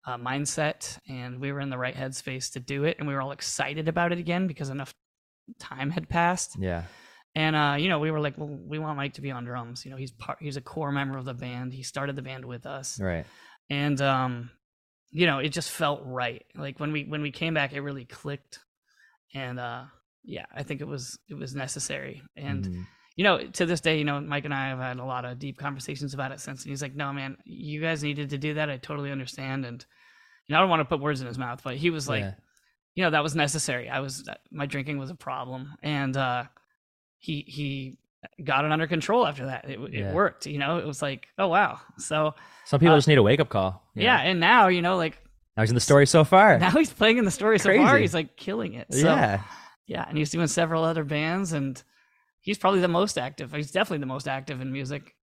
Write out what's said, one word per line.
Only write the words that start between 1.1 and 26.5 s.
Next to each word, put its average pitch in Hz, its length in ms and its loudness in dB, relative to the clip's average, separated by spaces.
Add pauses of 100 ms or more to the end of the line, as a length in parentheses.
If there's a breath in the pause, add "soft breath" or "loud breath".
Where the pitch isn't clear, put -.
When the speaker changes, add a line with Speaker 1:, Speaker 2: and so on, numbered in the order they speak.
Speaker 1:
we 139 120 -6
were 139 80 -6
in 139 100 -6
the 127 80 -6
right 127 180 -4
headspace 135 560 -8
to 131 80 -10
do 139 240 -4
it, 165 140 0
and 151 100 -4
we 139 60 -4
were 135 80 -2
all 139 100 -6
excited 147 560 -4
about 170 240 0
it 175 60 -2
again 175 280 -2
because 143 240 -6
enough 135 240 -10 (640)
time 139 320 -6
had 165 180 -6
passed. 170 500 0
Speaker 2:
Yeah. 87 260 -2 (500 soft breath)
Speaker 1:
And, 156 220 2
uh, 143 220 2
you 170 100 0
know, 170 100 2
we 156 140 0
were 151 80 0
like, 147 180 -4
"Well, 151 100 -8
we 147 300 -10
want 156 180 -6
Mike 139 180 -6
to - 60 -16
be 139 120 -6
on 120 120 -10
drums. 123 400 -10
You 131 60 -16
know, 135 60 -14
he's 131 160 -12
part, - 280 -12
he's 143 160 -8
a 139 40 -8
core 143 320 -6
member 135 260 -4
of 127 60 -10
the 131 100 -8
band. 127 380 -8
He 131 100 -14
started 139 340 -6
the 135 60 -10
band 131 220 -12
with 120 220 -14
us." 139 340 -10
Speaker 2:
Right. 87 260 -2 (440 soft breath)
Speaker 1:
And, 143 300 0
um, 127 500 0 (600)
you 170 160 2
know, 139 120 2
it 147 100 -2
just 156 220 -6
felt 147 340 -2
right. 123 400 -6 (100)
Like, 143 240 -10
when 151 140 -4
we, 147 120 -4
when 151 180 -6
we 143 100 -6
came 165 220 -4
back, 143 180 0
it 143 80 -8
really 139 240 -8
clicked. - 560 -14 (760)
And, 127 240 -8
uh, 123 260 -10 (380)
yeah, - 320 -12
I 143 80 -10
think 139 180 -8
it 143 60 -10
was, 135 320 -12 (100)
it 147 60 -14
was 135 220 -12
necessary. 135 680 -10 (140)
And, 98 300 -6
Speaker 2:
Mm-hmm. 90 160 -8 (340 soft breath)
Speaker 1:
you 180 80 0
know, 175 240 4
to - 180 0
this 170 140 -2
day, 160 180 0
you 151 60 -2
know, 143 160 -2
Mike 143 240 -6
and 147 100 -4
I 135 140 -4
have 131 100 -6
had 127 200 -6
a 123 60 -10
lot 127 200 -6
of 123 160 -10
deep 139 180 -12
conversations 139 560 -8
about 135 160 -6
it 143 100 -14
since. 135 220 -12